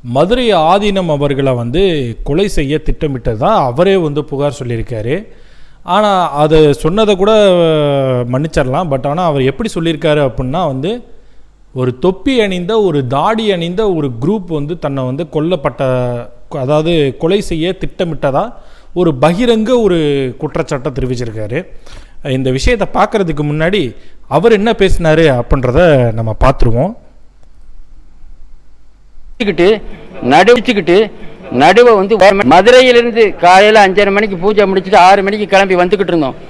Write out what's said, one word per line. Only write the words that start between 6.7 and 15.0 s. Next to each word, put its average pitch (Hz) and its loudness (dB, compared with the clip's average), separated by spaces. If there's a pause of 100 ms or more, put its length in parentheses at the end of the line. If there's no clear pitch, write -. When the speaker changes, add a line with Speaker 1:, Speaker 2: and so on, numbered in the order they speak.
Speaker 1:
சொன்னதை 202 0
கூட 202 2 (960)
மன்னிச்சிடலாம். 151 -2
But 135 -4
ஆனா, 160 -2
அவர் 143 0
எப்படி 131 -2
சொல்லியிருக்காரு 151 -2
அப்படின்னா 143 -4
வந்து, 156 -6 (680)
ஒரு 127 -4
தொப்பி 220 0
அணிந்த, 196 -2
ஒரு 147 0
தாடி 202 -2
அணிந்த 180 -2
ஒரு 147 -4 (100)
குரூப் 185 -2
வந்து 156 -6
தன்னை 139 -4